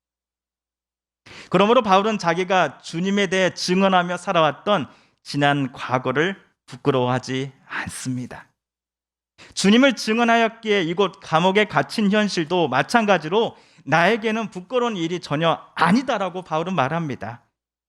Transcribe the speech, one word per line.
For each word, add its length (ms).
그러므로 320
바울은 360
자기가 600
주님에 500
대해 260
증언하며 600
살아왔던 760
지난 500
과거를 720
부끄러워하지 840
않습니다. 840
주님을 400
증언하였기에 880
이곳 380
감옥에 460
갇힌 440
현실도 580
마찬가지로 880
나에게는 680
부끄러운 460
일이 240
전혀 540
아니다라고 680
바울은 320
말합니다. 680